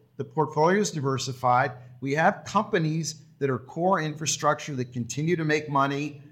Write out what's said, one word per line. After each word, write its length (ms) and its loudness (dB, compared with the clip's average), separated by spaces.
the 60 -4
portfolio 560 2
is 100 0
diversified. 840 0
We 140 -4
have 300 2
companies 760 -2
that 140 0
are 80 0
core 420 0
infrastructure 760 -2
that 180 -6
continue 420 -2
to 80 0
make 260 0
money. 520 0